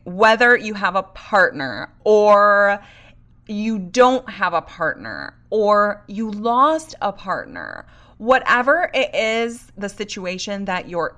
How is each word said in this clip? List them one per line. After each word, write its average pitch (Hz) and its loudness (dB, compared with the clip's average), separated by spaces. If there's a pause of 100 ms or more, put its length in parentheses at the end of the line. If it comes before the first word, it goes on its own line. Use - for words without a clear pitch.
whether 220 4
you 214 -8
have 190 -4
a 190 0
partner 143 -2 (120)
or 208 4 (640)
you 214 -6
don't 247 2
have 185 -4
a 160 0
partner 104 -8 (120)
or 208 0
you 214 -8
lost 247 0
a 196 -4
partner, 87 -10 (300)
whatever 254 2
it - -2
is, 226 -4
the 196 -8
situation 196 -8
that 185 -6
you're 170 -4